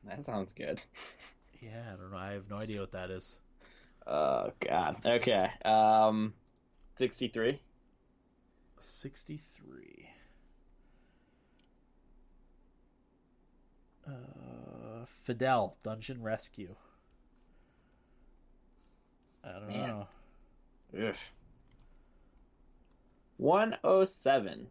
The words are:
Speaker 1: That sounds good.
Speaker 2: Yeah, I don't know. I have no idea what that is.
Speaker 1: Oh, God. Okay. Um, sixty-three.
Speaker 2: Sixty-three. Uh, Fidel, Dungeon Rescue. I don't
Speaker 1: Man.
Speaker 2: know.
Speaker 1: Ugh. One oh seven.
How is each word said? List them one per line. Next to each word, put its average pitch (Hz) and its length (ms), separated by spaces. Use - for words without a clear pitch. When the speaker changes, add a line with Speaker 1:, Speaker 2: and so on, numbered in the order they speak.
Speaker 1:
That 104 220
sounds 101 260
good. - 300
Speaker 2:
Yeah, 113 220
I 92 40
don't 92 140
know. 98 80
I 95 140
have 101 180
no 104 60
idea 107 240
what 95 120
that 92 180
is. - 280
Speaker 1:
Oh, 67 440
God. 78 360
Okay. 113 440
Um, 110 720
sixty-three. 123 640
Speaker 2:
Sixty-three. - 1300
Uh, 123 1000
Fidel, 120 760
Dungeon 113 400
Rescue. 107 520
I 101 100
don't 101 160
Speaker 1:
Man. 123 200
Speaker 2:
know. - 1200
Speaker 1:
Ugh. 98 60
One 202 460
oh 190 220
seven. 123 680